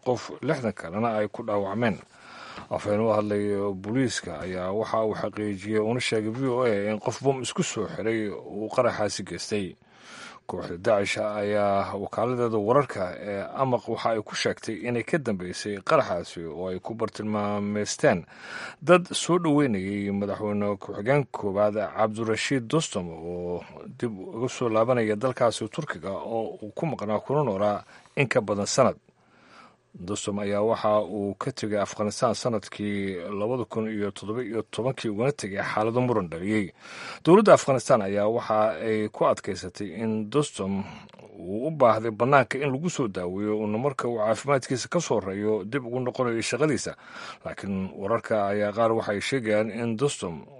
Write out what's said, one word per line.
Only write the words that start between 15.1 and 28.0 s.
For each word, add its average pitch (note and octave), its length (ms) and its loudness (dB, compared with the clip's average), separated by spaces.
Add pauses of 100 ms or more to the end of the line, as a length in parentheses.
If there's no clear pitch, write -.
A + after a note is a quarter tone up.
dambeysay G2+ 680 -4
qaraxaasi F#2 640 0
oo E2+ 240 -6
ay F#2 80 -6
ku A#2 160 -8
bartilmaameysteen G#2 1300 0 (560)
dad F3 320 6
soo E3+ 240 2
dhoweynayay G#2 720 2
madaxweyne G2+ 720 0
ku-xigeen B2+ 480 0
koowaad G#2 480 0 (160)
Cabdirashiid A2 720 0
Dostum A2 480 0
oo F2 480 -4 (240)
dib A2 320 -6
uga A#2 300 -6
soo A#2+ 200 -2
laabanaya A2+ 480 4
dalkaasi A2+ 540 0
Turkiga G2 400 -8
oo G2 520 -4
uu G#2 120 -10
ku - 160 -2
maqnaa G#2+ 320 -2
kuna D3 240 0
noolaa G2+ 380 0 (320)